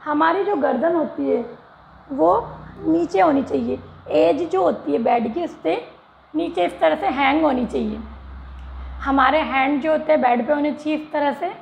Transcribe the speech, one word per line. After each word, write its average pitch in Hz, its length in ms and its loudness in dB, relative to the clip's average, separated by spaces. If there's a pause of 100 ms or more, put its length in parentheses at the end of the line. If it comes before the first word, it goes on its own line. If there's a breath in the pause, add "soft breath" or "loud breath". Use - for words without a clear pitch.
हमारी 320 400 2
जो 403 140 0
गर्दन 277 380 2
होती 285 340 -2
है 247 120 2 (680)
वो 311 200 4 (480)
नीचे 339 420 0
होनी 294 220 4
चाहिए, 247 340 -2 (320)
एज 311 320 4 (100)
जो 381 120 2
होती 285 300 0
है 277 60 2
bed 233 340 0
की 349 100 -4
उस 311 140 -8
पर 359 240 -2 (520)
नीचे 339 320 -2
इस - 140 -6
तरह 311 160 4
से 392 140 -4
hang 277 340 2
होनी 254 220 2
चाहिए। 220 340 -4 (1000)
हमारे 277 400 4
hand 269 400 0
जो 311 100 0
होते 311 200 2
हैं 302 100 4
bed 247 260 4
पे 294 60 4
होने 294 200 0
चाहिए 302 240 -4
इस 302 140 -10
तरह 294 220 0
से। 359 180 -6 (100)